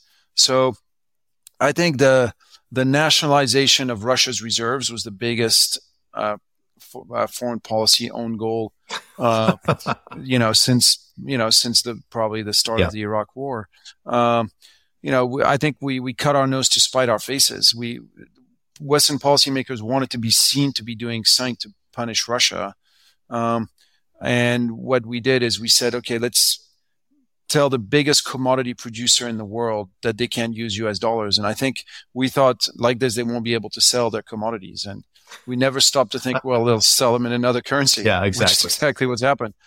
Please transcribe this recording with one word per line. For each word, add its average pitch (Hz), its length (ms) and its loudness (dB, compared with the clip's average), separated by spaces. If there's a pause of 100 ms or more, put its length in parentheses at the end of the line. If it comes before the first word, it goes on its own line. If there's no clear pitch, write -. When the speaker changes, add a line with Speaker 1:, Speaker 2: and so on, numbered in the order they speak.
(340)
Speaker 1:
So 131 400 4 (840)
I 143 140 4
think 165 260 2
the, 131 340 6 (400)
the 131 120 0
nationalization 139 1080 2
of 107 140 -6
Russia's 123 380 0
reserves 117 480 -2
was 113 120 -10
the 113 80 -10
biggest, 117 680 0 (360)
uh, 107 220 -4 (420)
fo-, - 360 -20
uh, 110 120 -2
foreign 120 340 -6
policy 110 500 0
own 113 260 -6
goal, 113 360 -4 (460)
uh, 113 380 2 (320)
Speaker 2:
<laughs> - 340 -10
Speaker 1:
you 127 160 0
know, 113 140 4
since, - 600 2 (100)
you 135 140 -6
know, 110 140 2
since - 320 2
the, 117 180 -8 (100)
probably 110 320 -4
the 104 120 -6
start 113 260 0
Speaker 2:
Yeah. - 60 2
Speaker 1:
of - 60 -4
the 107 100 -8
Iraq 104 340 -4
War. 131 320 -10 (380)
Um, 120 440 2 (520)
you 143 80 -4
know, 127 160 2
w-, 127 180 -2
I 143 120 4
think 147 240 -2
we, 135 200 -4
we 127 140 -6
cut 147 220 0
our 135 100 2
nose 131 240 0
to - 100 2
spite 127 280 2
our 107 100 2
faces. 120 560 0
We, 117 260 -8 (800)
Western 147 380 2
policymakers 135 640 0
wanted 127 280 -2
to 123 80 -8
be 113 120 -2
seen 139 420 2
to 113 100 -6
be 117 120 -10
doing 113 300 -6
something 127 320 2
to - 120 -12 (240)
punish 117 360 -4
Russia. 98 460 -2 (540)
Um, 117 400 -2 (540)
and 120 500 0
what 120 320 -2
we 117 160 -8
did 131 220 2
is 107 180 -2
we 117 80 -8
said, 120 260 2
"Okay, 120 240 -4
let's - 480 -2 (800)
tell 143 200 2
the 131 100 -2
biggest 139 460 2
commodity 127 480 -2
producer 117 560 -2
in 113 80 -6
the 110 80 -8
world 107 460 -6 (120)
that 113 140 -2
they 120 100 -2
can't 117 280 -4
use 110 240 -6
U 110 100 -2
S 98 100 -4
dollars." 110 380 -2
And 104 100 0
I 107 60 0
think 131 320 -4 (300)
we 127 140 0
thought, 131 460 2
"Like 117 260 0
this, 120 160 0
they 123 60 -2
won't 117 220 -2
be 117 100 0
able 107 160 -4
to - 120 -4
sell 123 260 2
their 107 140 -4
commodities." 104 640 -8
And 101 180 -12 (420)
we 123 100 -6
never 131 240 2
stopped 127 320 4
to 127 60 -4
think, 127 240 -2
Speaker 2:
<laughs> - 20 -12
Speaker 1:
"Well, 123 200 2
they'll 117 160 4
sell 120 320 4
them 120 140 2
in 117 60 -2
another 123 280 2
currency." 139 420 0
Speaker 2:
Yeah, 98 200 2
Speaker 1:
Which 98 140 0
is 117 40 -2
Speaker 2:
exactly. - 280 2
Speaker 1:
exactly 135 380 0
what's 123 160 -2
happened. 127 320 0 (120)